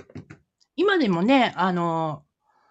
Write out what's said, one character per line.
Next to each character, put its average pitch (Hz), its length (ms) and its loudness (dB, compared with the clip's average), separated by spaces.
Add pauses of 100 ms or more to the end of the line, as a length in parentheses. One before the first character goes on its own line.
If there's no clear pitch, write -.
(760)
今 381 240 0
で 269 100 2
も 170 140 0
ね、 247 340 2
あ 185 160 0
の、 165 520 -4 (460)